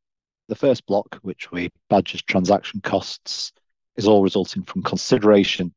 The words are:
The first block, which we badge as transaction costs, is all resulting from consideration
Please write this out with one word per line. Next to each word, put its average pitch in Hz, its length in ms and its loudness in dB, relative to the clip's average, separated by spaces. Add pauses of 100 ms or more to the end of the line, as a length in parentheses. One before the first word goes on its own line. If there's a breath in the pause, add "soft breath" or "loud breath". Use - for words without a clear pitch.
(480)
The 113 60 -8
first - 300 0
block, - 380 -4
which - 280 -12
we 87 200 -6 (180)
badge 98 260 2
as 90 60 -10
transaction 95 640 0
costs, - 680 -6 (440)
is 92 100 -2
all 104 160 6
resulting 95 420 -2
from - 180 -8
consideration 101 960 2